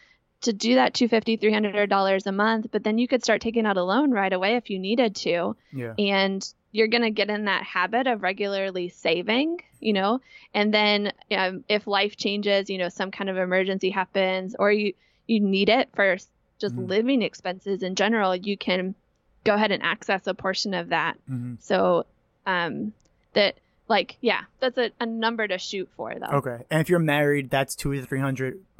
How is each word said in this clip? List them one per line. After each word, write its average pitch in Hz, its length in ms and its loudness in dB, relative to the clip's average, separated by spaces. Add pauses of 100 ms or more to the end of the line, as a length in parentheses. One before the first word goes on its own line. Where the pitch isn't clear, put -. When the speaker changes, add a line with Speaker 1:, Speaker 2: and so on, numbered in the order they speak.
(420)
Speaker 1:
to 233 120 0
do 226 220 2
that 254 180 4
two 240 140 2
fifty, 226 300 0
three 214 160 2
hundred 208 360 2
dollars 190 360 2
a 196 60 0
month, 220 400 2
but 214 120 -2
then 214 140 0
you 240 100 2
could 247 160 0
start 214 180 2
taking 226 240 0
out 202 120 2
a 180 60 2
loan 254 280 2
right 196 220 0
away 190 220 2
if 233 140 -4
you 190 100 -4
needed 214 360 0
to. 175 400 -2 (160)
Speaker 2:
Yeah. 120 280 -8
Speaker 1:
And 196 480 0 (240)
you're 220 160 2
gonna 233 240 2
get 208 180 -2
in 208 160 -4
that 190 180 0
habit 214 440 -2
of 220 160 -2
regularly 196 640 -4
saving, 240 720 0 (200)
you 220 140 0
know, 202 280 2 (320)
and 214 200 2
then, 208 380 2 (200)
um, 190 380 -2
if 208 160 0
life 202 300 0
changes, 202 540 0
you 190 80 -4
know, 180 120 -2
some 196 220 -6
kind 202 180 -6
of 185 80 -4
emergency 185 540 0
happens 190 640 -2
or 202 140 2
you, 208 220 0 (340)
you 226 140 4
need 196 280 4
it 247 240 2
for 196 200 4
s-, 190 140 -6 (320)
just 156 160 -4
Speaker 2:
Mm-hmm. - 120 -6
Speaker 1:
living 226 360 2
expenses 190 600 -6
in 185 120 -4
general, 190 400 2
you 196 220 -4
can 185 380 -2 (480)
go 214 100 4
ahead 208 180 2
and 185 120 -2
access - 440 -2
a 196 60 0
portion 190 400 -4
of 170 160 -6
that. 165 280 -2 (120)
Speaker 2:
Mm-hmm. 123 300 -8
Speaker 1:
So, 185 460 2 (400)
um, 185 480 -2 (400)
that, 202 220 2 (320)
like, 208 340 0
yeah, 214 200 0 (180)
that's 254 180 -2
a, 240 220 0
a 240 60 -4
number 226 420 -2
to 185 100 -4
shoot - 400 -8
for, 113 200 -8
though. 143 200 -2
Speaker 2:
Okay. 123 340 -4
And 156 100 2
if 151 80 -2
you're 175 100 4
married, 143 500 2
that's 139 260 0
two 139 200 -4
to 131 100 -6
three 135 160 -2
hundred 131 380 -2 (200)